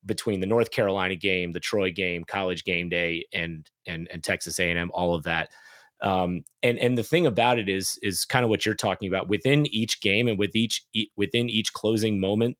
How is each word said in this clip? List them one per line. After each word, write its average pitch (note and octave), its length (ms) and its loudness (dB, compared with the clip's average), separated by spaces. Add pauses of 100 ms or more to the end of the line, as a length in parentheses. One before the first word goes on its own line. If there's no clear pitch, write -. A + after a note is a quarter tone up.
between G2+ 360 -2
the F#2 60 0
North A2+ 260 2
Carolina F#2+ 420 2
game, F2+ 380 0
the E2+ 80 -6
Troy F#2+ 320 0
game, F2 320 -2
College F#2 400 -4
game F2 240 -2
day, E2+ 440 -2
and, E2 380 -6 (160)
and, E2 260 -8
and F2 120 -12
Texas F2 340 -4
A F2+ 100 2
and E2+ 100 0
M, F2 140 -2
all F2 220 2
of D#2+ 80 -2
that. E2 280 -2 (520)
Um, F2+ 400 0 (200)
and, A#2+ 160 4
and B2 200 2
the A2 60 -2
thing E3+ 200 2
about A#2+ 360 4
it G2 80 -2
is, F#2+ 340 -2
is F#2+ 220 -2
kinda B2+ 240 2
what G#2 180 2
you're G#2+ 80 0
talking G2+ 340 -2
about. F#2 200 -2
Within C3+ 380 4
each A2 340 -2
game G#2+ 260 2
and G#2+ 120 0
with G2+ 180 0
each, A2+ 360 0
e-, A2 140 -2 (100)
within A#2 320 0
each A2 240 -2
closing G#2+ 460 0
moment G#2+ 420 0